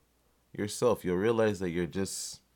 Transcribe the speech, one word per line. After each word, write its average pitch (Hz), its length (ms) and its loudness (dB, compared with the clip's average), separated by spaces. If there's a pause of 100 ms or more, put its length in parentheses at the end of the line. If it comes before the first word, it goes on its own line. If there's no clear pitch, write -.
(500)
yourself. 104 540 0
You'll 90 140 2
realize 110 400 2
that 92 120 -2
you're 87 160 0
just, - 540 -6 (160)